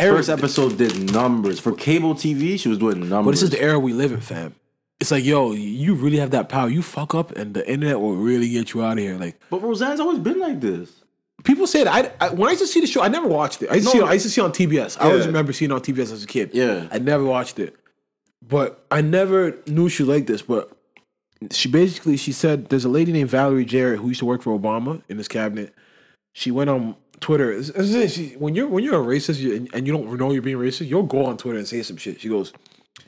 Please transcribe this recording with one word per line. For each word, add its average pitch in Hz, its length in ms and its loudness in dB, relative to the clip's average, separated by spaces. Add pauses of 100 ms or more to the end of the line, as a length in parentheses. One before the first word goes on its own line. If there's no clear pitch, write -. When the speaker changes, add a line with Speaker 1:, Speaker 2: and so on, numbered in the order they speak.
Speaker 1:
the - 20 2
era. 196 140 6
Speaker 2:
first 160 140 2
episode 135 480 0
did 98 340 2
numbers. 110 480 2
For 117 120 0
cable 160 420 0
T 151 200 -2
V, 160 220 0
she 180 120 -2
was 107 100 2
doing 101 300 0
numbers. 104 160 2
Speaker 1:
But 135 80 4
this 170 100 2
is 185 80 4
the 107 120 0
era 151 160 4
we 127 140 0
live 131 200 0
in, 113 80 -6
fam. 82 340 -10 (460)
It's - 100 -2
like, 135 140 2
yo, 135 280 2
you 113 420 -2
really 147 240 2
have 139 120 -2
that 127 180 0
power. 135 200 0
You 151 120 0
fuck 151 340 -6
up, 165 220 -2
and 104 160 -8
the 98 180 -4
internet 139 300 0
will 104 160 0
really 120 320 2
get 117 240 -4
you 117 100 -2
out 113 100 0
of 113 60 -2
here. 98 200 -4
Like, 87 200 -10 (120)
Speaker 2:
But 185 100 -4
Roseanne's 233 400 -2
always 330 200 -2
been 262 180 -2
like 294 220 -4
this. 87 300 -4 (520)
Speaker 1:
people 285 240 4
say 294 180 4
that. 160 80 2 (280)
I, 180 60 2
I, 175 40 0
when 196 180 2
I 349 40 2
used 370 100 2
to 359 40 0
see 339 140 2
the - 60 4
show, - 160 2
I 196 60 4
never 302 200 0
watched 151 320 0
it. 113 100 -4
I 139 40 2
used 208 160 4
to 254 80 8
Speaker 2:
No. - 60 8
Speaker 1:
see - 20 2
it, 156 40 4
I - 40 4
used 202 120 2
to 208 40 -4
see - 100 0
it 202 40 4
on 165 80 0
T 185 140 2
B 147 120 2
S. 113 180 -4
I - 80 2
always 175 180 6
Speaker 2:
Yeah. 165 40 0
Speaker 1:
remember 156 260 0
seeing 147 180 -2
it 139 40 0
on 127 80 -4
T 143 100 -4
B 127 80 -2
S 110 120 -4
as 104 120 -12
a - 20 -18
kid. 110 280 -4
Speaker 2:
Yeah. 107 360 0
Speaker 1:
I - 80 -4
never 139 260 0
watched 127 340 -2
it. 90 180 -6 (680)
But 139 440 -2
I 151 120 2
never 180 540 2 (100)
knew 160 240 2
she 156 140 0
liked 139 240 2
this. 107 120 -2
But 113 300 -4 (800)
she - 180 -2
basically, 165 480 2
she 139 160 -4
said, 147 380 0
there's 131 160 2
a - 20 0
lady 165 240 2
named 147 160 0
Valerie 131 380 2
Jarrett 123 340 0
who 120 80 -4
used 123 120 -4
to 123 60 -2
work 123 140 0
for 110 180 -2
Obama 117 520 -4
in 104 80 -10
his 104 100 -10
cabinet. 107 460 -6 (580)
She - 180 -6
went 143 200 0
on 117 240 -2 (260)
Twitter. 143 320 2
It's, 135 180 -8
it's, 202 440 2
she, 165 220 -6
when 151 180 -2
you're, 247 140 0
when 208 160 0
you're 269 180 2
a - 20 0
racist 143 360 0
you, 123 160 -2
and, 123 180 -6
and 127 120 -4
you 143 60 0
don't 123 260 -4
know 131 120 0
you're 135 120 0
being 131 160 -4
racist, 127 300 -4
you'll 180 160 0
go 135 220 0
on 120 100 -4
Twitter 117 220 -6
and 101 80 -8
say 117 160 -6
some 95 140 -12
shit. - 240 -12
She 110 80 -8
goes, 101 240 -2 (560)